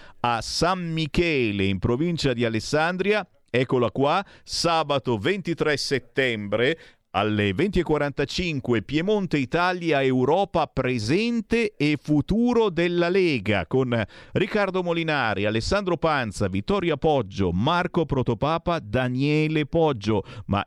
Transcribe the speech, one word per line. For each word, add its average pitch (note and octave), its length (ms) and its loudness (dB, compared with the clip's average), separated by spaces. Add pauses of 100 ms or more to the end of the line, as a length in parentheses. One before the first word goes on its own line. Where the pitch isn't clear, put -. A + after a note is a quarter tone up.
(200)
a A#2 200 0
San E3+ 520 -2
Michele C#3+ 720 0
in G2 160 0
provincia C#3 520 0
di A#2 120 -2
Alessandria. F3 800 0 (220)
Eccola B2 420 0
qua, D3+ 340 0 (200)
sabato D3 720 0
ventitré D#3 580 -2
settembre A#2+ 1000 -2 (380)
alle G#2 380 2
venti F#3 240 0
e F3 40 2
quarantacinque, C#3+ 1000 -2
Piemonte F3 560 0
Italia E3 640 0
Europa D3 640 2
presente G3 1080 -2
e D3 260 0
futuro A3 680 2
della E3+ 400 0
Lega A#2+ 580 2
con A#2+ 380 0 (280)
Riccardo F#3 500 0
Molinari, D3 640 0
Alessandro F3 500 0
Panza, B2+ 520 0
Vittoria D#3 500 -2
Poggio, G2 540 0
Marco E3 520 0
Protopapa, D3 760 -2
Daniele C#3 840 0
Poggio. A#2 600 0 (220)
Ma G2 200 0